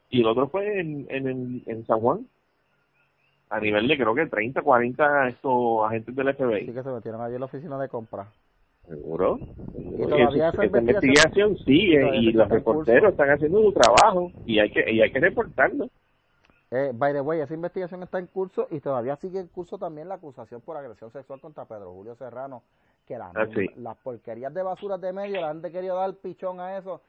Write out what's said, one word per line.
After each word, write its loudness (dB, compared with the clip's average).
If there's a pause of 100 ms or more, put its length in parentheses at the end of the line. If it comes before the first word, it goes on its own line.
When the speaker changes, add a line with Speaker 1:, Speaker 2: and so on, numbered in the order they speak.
Speaker 1:
y 4
el 2
otro 2
fue -2
en, -8
en, -4
en, -6
en -8
San 2
Juan, 0 (1200)
a -6
nivel 0
de 2
creo 0
que 0
treinta, -4
cuarenta 2
estos 0
agentes -4
del 0
F -2
B 0
I. -10
Speaker 2:
Sí, -10
que -10
se -12
metieron -10
allí -8
en -8
la -6
oficina -12
de -6
compra. -10 (600)
Speaker 1:
¿Seguro? -2
Speaker 2:
Y -14
Speaker 1:
Seguro. -2
Speaker 2:
todavía 4
Speaker 1:
Y 0
eso, -
Speaker 2:
esa -
Speaker 1:
esa 0
Speaker 2:
investigación 2
Speaker 1:
investigación 6
sigue, 6
Speaker 2:
todavía 2
Speaker 1:
y 4
Speaker 2:
está 4
Speaker 1:
los 4
Speaker 2:
en 4
curso. 2 (100)
Speaker 1:
reporteros 6
están 2
haciendo 4
su 6
trabajo, 6 (120)
y 2
hay 4
que, 0
y 2
hay 4
que -2
reportarlo. 0 (840)
Speaker 2:
Eh, -2
by 0
the -2
way, -2
esa -6
investigación -8
está -8
en -8
curso -6
y -8
todavía -2
sigue -10
en -8
curso -12
también -10
la -10
acusación -18
por -12
agresión -16
sexual -16
contra -18
Pedro -16
Julio -18
Serrano, -14 (420)
que -12
las -14
Speaker 1:
Ah, 0
sí. -2
Speaker 2:
las -12
porquerías -12
de -6
basuras -8
de -8
medio -8
le -4
han -8
de -10
querido -6
dar -2
pichón -12
a -10
eso, -12